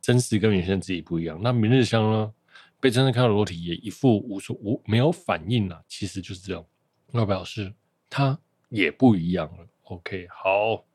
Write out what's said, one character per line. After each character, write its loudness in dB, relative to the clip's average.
真 4
嗣 0
跟 4
原 2
先 0
的 -2
自 -8
己 -4
不 -4
一 -2
样。 -8
那 0
明 2
日 6
香 2
呢， -2
被 4
真 2
嗣 4
看 2
到 4
裸 2
体 -6
也 -4
一 -10
副 2
无 -8
所-， -10
无-， -4
没 2
有 4
反 -4
应 0
啊， -14
其 -10
实 -10
就 -14
是 -18
这 -10
样。 -10
那 -2
表 -2
示 -10
他 0
也 0
不 4
一 -2
样 -2
了。 -20
OK， -12
好。 -2